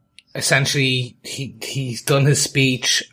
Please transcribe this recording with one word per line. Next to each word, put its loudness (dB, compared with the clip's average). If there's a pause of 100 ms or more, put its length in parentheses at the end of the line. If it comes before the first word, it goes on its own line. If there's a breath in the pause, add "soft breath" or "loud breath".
(340)
essentially, 0
he, -10
he's -6
done 2
his 4
speech 0